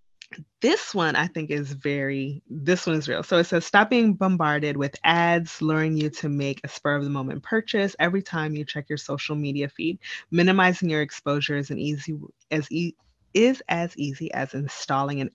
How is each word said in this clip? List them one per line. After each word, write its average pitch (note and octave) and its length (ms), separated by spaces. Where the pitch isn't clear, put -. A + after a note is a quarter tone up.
This F4 340
one E3 220
I D#3+ 120
think D#3 220
is D3 220
very, C#3 800
this D#3+ 360
one D#3+ 120
is D3 100
real. - 160
So F3+ 140
it E3+ 80
says, E3+ 200
"Stop G#3+ 240
being A3+ 260
bombarded D3+ 600
with C#3 280
ads E3+ 580
luring D#3 340
you D3+ 140
to D#3 200
make C#3 340
a C#3 40
spur - 280
of C#3+ 80
the C#3 60
moment C#3 340
purchase G#3+ 560
every F3 220
time D#3 340
you D3 100
check D3 240
your D3+ 80
social D3 380
media C#3+ 340
feed. E3+ 300
Minimizing F3+ 580
your D#3 120
exposure C#3+ 540
is C#3+ 160
an - 80
easy, D3 380
as D#3 200
e-, E3 240
is B3 340
as E3+ 280
easy C#3+ 360
as C3+ 220
installing C#3 640
an C3 140